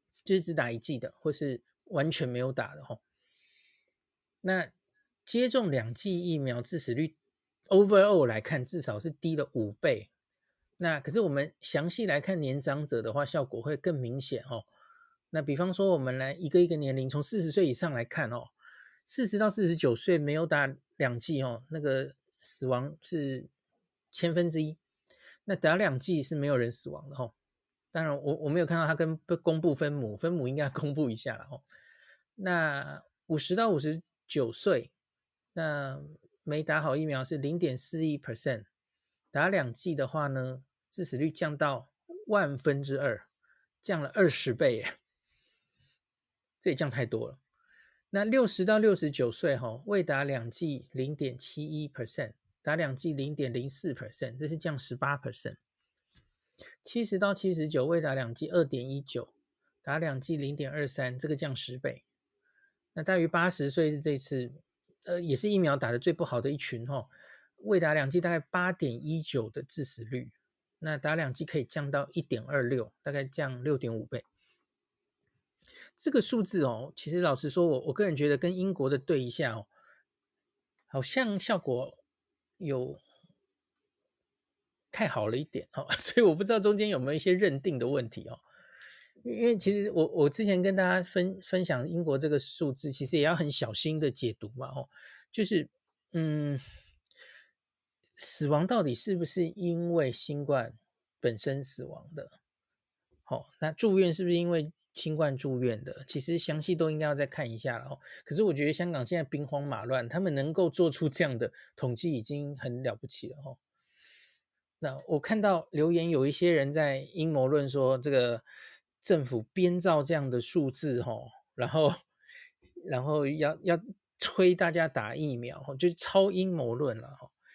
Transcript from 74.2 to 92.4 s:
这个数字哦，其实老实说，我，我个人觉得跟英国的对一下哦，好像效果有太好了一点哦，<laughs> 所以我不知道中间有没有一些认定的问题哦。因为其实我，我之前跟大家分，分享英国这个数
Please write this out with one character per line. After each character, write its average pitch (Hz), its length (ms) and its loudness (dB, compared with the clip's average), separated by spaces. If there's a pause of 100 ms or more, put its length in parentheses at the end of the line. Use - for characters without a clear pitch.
这 - 160 -2
个 254 100 6
数 220 220 2
字 175 220 0
哦， 123 300 -4
其 - 140 -6
实 175 100 0
老 160 160 4
实 147 140 -4
说， 175 160 4
我， 143 220 4
我 139 60 -2
个 208 120 2
人 165 100 2
觉 147 140 2
得 143 80 4
跟 180 180 0
英 185 180 -2
国 139 160 0
的 139 80 2
对 135 240 0
一 123 80 -4
下 120 260 -2
哦， 110 120 -12 (1200)
好 135 160 -4
像 214 380 0
效 208 180 0
果 131 400 -4 (600)
有 139 420 -4 (1900)
太 220 160 0
好 107 200 -2
了 110 100 0
一 147 60 -2
点 - 300 -10
哦， - 160 -6
<laughs> - 80 0
所 - 240 4
以 226 60 8
我 160 80 8
不 185 80 -2
知 202 80 0
道 226 80 4
中 208 180 4
间 214 120 0
有 170 100 0
没 127 120 -2
有 - 20 0
一 156 60 0
些 185 120 2
认 180 300 4
定 143 180 -2
的 120 80 0
问 131 200 0
题 - 200 -12
哦。 - 120 -14 (840)
因 233 220 -2
为 233 120 4
其 190 140 2
实 202 200 0
我， 160 160 4
我 147 220 4
之 220 140 -2
前 196 180 4
跟 190 140 2
大 190 80 4
家 180 180 4
分， 185 400 -2
分 185 220 0
享 139 240 0
英 170 160 -2
国 147 140 2
这 151 100 0
个 147 100 2
数 139 360 -2